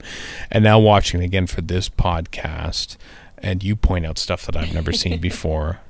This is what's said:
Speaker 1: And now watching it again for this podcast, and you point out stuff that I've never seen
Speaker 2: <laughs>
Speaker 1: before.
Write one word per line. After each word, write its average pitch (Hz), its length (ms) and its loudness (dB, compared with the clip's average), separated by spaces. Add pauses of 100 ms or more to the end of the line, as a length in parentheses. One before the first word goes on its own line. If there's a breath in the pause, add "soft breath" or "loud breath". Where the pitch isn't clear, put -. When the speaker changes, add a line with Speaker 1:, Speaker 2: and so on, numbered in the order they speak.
(500 loud breath)
Speaker 1:
And 110 140 4
now 107 140 8
watching 101 440 6
it - 20 -2
again 92 220 0
for - 140 -6
this 87 280 -2
podcast, 82 1080 -4 (420 loud breath)
and 92 260 -4
you 101 120 0
point 90 300 2
out 80 120 -6
stuff - 280 -4
that - 100 -2
I've 80 180 -2
never 82 180 -2
seen 85 280 -2
Speaker 2:
<laughs> - 0 -
Speaker 1:
before. 80 680 -4